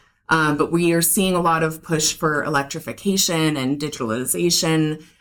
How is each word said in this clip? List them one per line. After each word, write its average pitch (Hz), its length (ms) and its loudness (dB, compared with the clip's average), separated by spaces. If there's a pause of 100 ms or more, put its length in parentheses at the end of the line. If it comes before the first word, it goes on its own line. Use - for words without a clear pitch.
(300)
Um, 151 280 2
but 156 140 0
we 170 200 2
are 170 100 2
seeing 190 340 2
a 170 60 2
lot 165 220 2
of 156 180 -4
push 156 320 -2
for 151 300 -2
electrification 160 1120 0
and 135 240 -2
digitalization. 151 1200 0 (180)